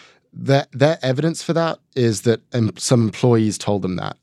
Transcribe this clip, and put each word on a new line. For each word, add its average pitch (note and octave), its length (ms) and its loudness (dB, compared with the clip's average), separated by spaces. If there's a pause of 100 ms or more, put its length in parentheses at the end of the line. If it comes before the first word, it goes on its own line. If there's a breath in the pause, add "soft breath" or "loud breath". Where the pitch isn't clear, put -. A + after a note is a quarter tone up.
(320 loud breath)
Their, C3+ 400 0
their C#3+ 300 2
evidence C#3+ 400 -2
for - 120 -4
that E3 260 -2 (160)
is A#2 260 0
that A2+ 200 0 (120)
em-, A#2 240 0
some B2 240 2
employees A2 560 2
told G2+ 240 -2
them F#2 140 -4
that. G2+ 280 -8